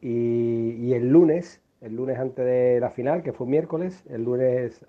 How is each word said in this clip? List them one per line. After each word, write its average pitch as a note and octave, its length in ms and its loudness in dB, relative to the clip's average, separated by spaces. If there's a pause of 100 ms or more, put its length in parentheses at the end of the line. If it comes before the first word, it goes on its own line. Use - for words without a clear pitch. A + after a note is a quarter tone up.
y, A#2 760 -2
y B2 160 -2
el A#2+ 140 0
lunes, E3 520 4 (200)
el A2+ 140 -12
lunes B2+ 240 -4
antes C3 260 -4
de B2 360 2
la A#2+ 100 -2
final, B2+ 320 -2
que D3 100 -6
fue B2+ 120 -10
un B2 80 -4
miércoles, E3 560 -2
el A2+ 160 -8
lunes B2 640 -2